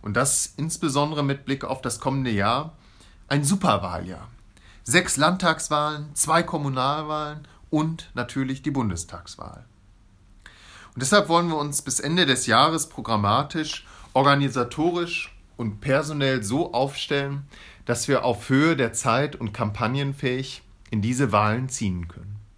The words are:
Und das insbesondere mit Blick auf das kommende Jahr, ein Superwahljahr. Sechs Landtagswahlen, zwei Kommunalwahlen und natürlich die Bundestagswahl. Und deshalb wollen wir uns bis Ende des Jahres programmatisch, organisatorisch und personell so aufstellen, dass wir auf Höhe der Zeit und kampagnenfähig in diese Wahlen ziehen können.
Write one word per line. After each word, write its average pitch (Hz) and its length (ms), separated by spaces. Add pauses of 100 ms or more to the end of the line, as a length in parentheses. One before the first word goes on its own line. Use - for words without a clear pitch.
Und 104 120
das - 420
insbesondere 147 640
mit 139 220
Blick 135 180
auf 135 200
das 123 160
kommende 135 320
Jahr, 117 440 (520)
ein 147 160
Superwahljahr. 95 840 (520)
Sechs - 340
Landtagswahlen, 151 1000
zwei 160 260
Kommunalwahlen 151 1040 (220)
und 160 460
natürlich 135 480
die 151 80
Bundestagswahl. - 920 (1300)
Und 120 80
deshalb 175 260
wollen 170 200
wir 160 80
uns 147 260
bis - 160
Ende 156 260
des 127 220
Jahres 151 420
programmatisch, 117 960 (280)
organisatorisch 139 1200 (180)
und 107 260
personell 139 600
so 120 320
aufstellen, 139 720 (400)
dass - 220
wir 135 180
auf 117 240
Höhe 151 260
der 123 180
Zeit 135 420
und 107 180
kampagnenfähig 131 1080 (260)
in 107 140
diese 123 280
Wahlen 107 380
ziehen 90 380
können. 104 320 (180)